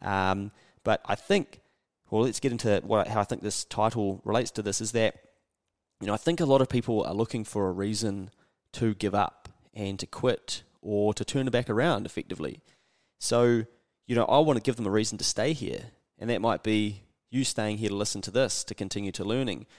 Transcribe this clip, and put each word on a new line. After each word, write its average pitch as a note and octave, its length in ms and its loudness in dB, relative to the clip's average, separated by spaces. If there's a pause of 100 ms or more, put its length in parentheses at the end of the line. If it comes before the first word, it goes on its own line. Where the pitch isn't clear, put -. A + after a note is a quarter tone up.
Um, G2 480 0 (320)
but - 240 2
I G#2 80 0
think, - 480 0 (480)
well, A2 140 4
let's A#2+ 160 -2
get C3+ 120 2
into A2 320 2
what, G#2 240 2
how A2 120 0
I G2+ 40 2
think - 160 -6
this - 240 -4
title G#2 600 -2
relates A2+ 260 0
to A2 120 -6
this, G2+ 200 -2
is G#2+ 100 -6
that, A2+ 280 0 (800)
you F#2+ 80 -6
know, G2+ 40 0
I G#2+ 60 0
think E3+ 220 0
a E3+ 40 2
lot C3+ 160 6
of B2+ 80 2
people A#2 360 0
are E2+ 100 -6
looking A2 300 -2
for G2+ 240 -2
a F2+ 40 -2
reason G2+ 560 -4 (440)
to A2 220 0
give G2 200 -2
up - 340 -2 (240)
and G2 280 -6
to - 60 -8
quit - 580 -2 (180)
or G#2 320 2
to - 100 -6
turn C3+ 220 -2
it B2 60 -4
back B2 180 2
around A#2 340 2
effectively. - 560 -8 (600)
So, A#2+ 440 4 (420)
you B2 100 0
know, A#2 80 4
I C3+ 160 8
wanna D3 200 4
give B2 160 0
them A2 120 -2
a - 20 0
reason G#2+ 280 0
to - 60 -6
stay C3 280 0
here. C3 400 -8 (260)
And A2+ 100 -8
that G#2+ 140 0
might A2 220 0
be G#2+ 400 0 (260)
you B2+ 140 0
staying G#2+ 340 -2
here A2 100 -2
to G2 60 -4
listen G2+ 280 -2
to F#2+ 100 -10
this, B2 320 0
to G#2+ 100 -10
continue G2 380 -6
to F#2 120 -6
learning, A2+ 420 -2 (120)